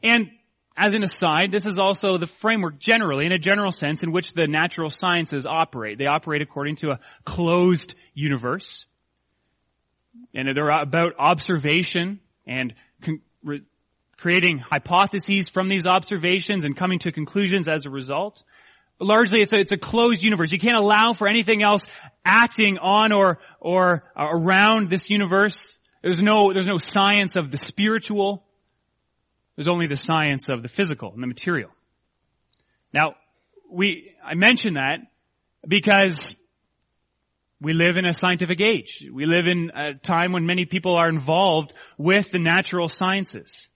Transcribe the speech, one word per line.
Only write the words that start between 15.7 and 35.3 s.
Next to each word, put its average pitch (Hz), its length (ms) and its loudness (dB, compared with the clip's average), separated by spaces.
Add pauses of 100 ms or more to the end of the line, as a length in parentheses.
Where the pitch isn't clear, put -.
observations 185 760 0
and 143 120 -4
coming 185 220 -2
to 170 120 -6
conclusions 175 580 -2
as 156 180 -4
a 139 40 -12
result. 139 540 -8 (540)
But 190 100 -4
largely, 214 320 4
it's 202 140 2
a, 202 60 4
it's 196 120 0
a 202 60 -2
closed 233 440 0
universe. 170 300 0
You 190 60 -2
can't 233 180 2
allow 214 380 4
for 208 120 -2
anything 214 360 2
else 208 240 2 (360)
acting 208 540 4
on 208 360 2
or, 196 260 4 (220)
or, 180 440 2 (100)
uh, 147 160 -4
around 190 600 4
this 185 180 -4
universe. 202 680 0 (240)
There's 180 200 0
no, 208 300 4
there's 185 140 -2
no 196 100 -2
science 196 580 2
of 156 160 -2
the 143 60 -8
spiritual. 202 880 -2 (1120)
There's 147 120 -4
only 175 180 0
the 143 100 -4
science 147 540 0
of 120 120 -4
the 123 60 -10
physical 151 420 -4
and 110 120 -12
the 127 40 -6
material. 127 440 -6 (1200)
Now, 147 220 2 (560)
we, 180 400 -4 (120)
I 143 120 -10
mention 202 400 2
that 143 240 -2 (680)